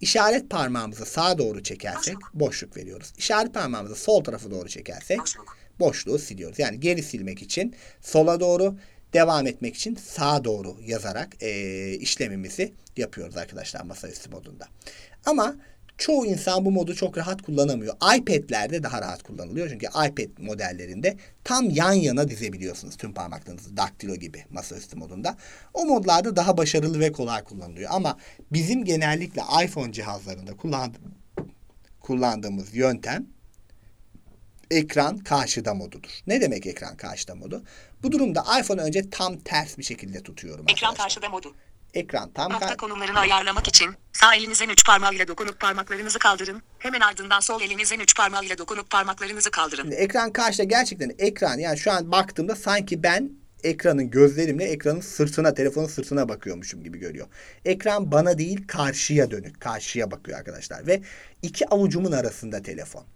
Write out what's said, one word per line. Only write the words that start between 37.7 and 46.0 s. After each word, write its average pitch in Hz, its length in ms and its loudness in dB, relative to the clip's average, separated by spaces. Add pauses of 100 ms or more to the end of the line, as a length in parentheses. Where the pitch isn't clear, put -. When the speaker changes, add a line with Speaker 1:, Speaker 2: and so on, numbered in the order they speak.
Speaker 1:
Bu 262 80 0
durumda 247 320 2 (160)
iPhone'u 196 220 0
önce 190 280 0
tam 185 300 -4
ters 151 380 -2
bir 135 60 -10
şekilde 101 400 -10
tutuyorum 85 440 -14
Speaker 2:
Ekran 208 220 2
Speaker 1:
arkadaşlar. 233 80 -4
Speaker 2:
karşıda 208 320 0
modu. 185 260 -8 (380)
Speaker 1:
Ekran 123 400 -4
tam 170 180 -2
Speaker 2:
Nokta 220 160 -2
Speaker 1:
kar- - 100 -4
Speaker 2:
konumlarını 202 420 -2
ayarlamak 196 480 2
için 175 220 6 (240)
sağ 220 220 10
elinizin 220 340 2
üç - 160 10
parmağıyla 196 420 6
dokunup 202 320 -6
parmaklarınızı 202 600 -2